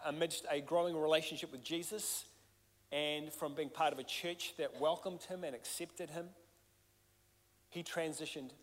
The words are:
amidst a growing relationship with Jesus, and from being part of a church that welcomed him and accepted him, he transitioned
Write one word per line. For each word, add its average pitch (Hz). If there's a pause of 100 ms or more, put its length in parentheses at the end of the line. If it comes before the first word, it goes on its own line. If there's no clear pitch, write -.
amidst 160
a 147
growing 170
relationship 156
with 127
Jesus, 175 (640)
and 151
from 147
being 143
part 151
of 131
a 123
church -
that 139
welcomed 170
him 180
and 147
accepted 165
him, 170 (1400)
he 175
transitioned 151 (120)